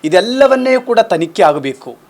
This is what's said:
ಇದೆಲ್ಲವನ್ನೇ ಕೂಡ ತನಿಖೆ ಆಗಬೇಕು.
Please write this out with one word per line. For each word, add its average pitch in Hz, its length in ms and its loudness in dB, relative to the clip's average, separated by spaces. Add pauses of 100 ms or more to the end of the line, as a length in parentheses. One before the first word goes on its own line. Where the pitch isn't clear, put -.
ಇದೆಲ್ಲವನ್ನೇ 254 760 2
ಕೂಡ 240 200 0
ತನಿಖೆ 175 440 -2
ಆಗಬೇಕು. 139 680 -4